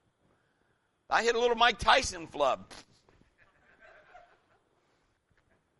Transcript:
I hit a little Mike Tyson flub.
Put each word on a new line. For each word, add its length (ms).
I 120
hit 120
a 60
little 160
Mike 220
Tyson 480
flub. 380